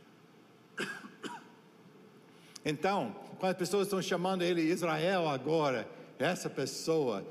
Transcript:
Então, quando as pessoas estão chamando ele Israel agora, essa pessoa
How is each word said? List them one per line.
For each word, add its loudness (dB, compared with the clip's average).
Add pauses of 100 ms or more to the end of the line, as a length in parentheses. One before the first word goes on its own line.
(2750)
Então, 0 (220)
quando 2
as -2
pessoas 2
estão 0
chamando 0
ele 4
Israel 2
agora, 2 (360)
essa 0
pessoa 0